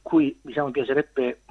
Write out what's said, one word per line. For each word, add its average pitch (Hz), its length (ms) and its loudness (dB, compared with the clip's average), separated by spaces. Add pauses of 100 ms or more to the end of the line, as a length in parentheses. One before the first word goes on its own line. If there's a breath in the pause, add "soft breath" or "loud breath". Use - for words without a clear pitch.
cui, 156 400 2
diciamo, 143 240 -4
mi 131 60 -6
piacerebbe 135 680 -2 (100)